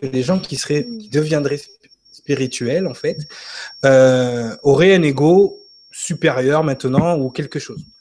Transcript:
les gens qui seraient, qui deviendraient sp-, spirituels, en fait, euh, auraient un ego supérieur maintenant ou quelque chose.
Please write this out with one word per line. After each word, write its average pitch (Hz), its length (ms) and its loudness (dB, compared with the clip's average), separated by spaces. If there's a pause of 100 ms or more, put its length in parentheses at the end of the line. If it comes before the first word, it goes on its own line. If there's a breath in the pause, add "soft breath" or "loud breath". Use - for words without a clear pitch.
les 131 220 -4
gens 185 160 -2
qui 165 160 -10
seraient, 147 300 -4
qui 113 240 -16
deviendraient 147 520 -2
sp-, - 160 -20 (340)
spirituels, 131 760 -4
en 127 80 -10
fait, 160 240 -6 (680 loud breath)
euh, 127 800 4
auraient 156 320 4
un 175 80 4
ego 156 560 4 (320)
supérieur 147 720 0
maintenant 143 560 0
ou 131 100 -4
quelque 147 300 -10
chose. - 260 -14 (160)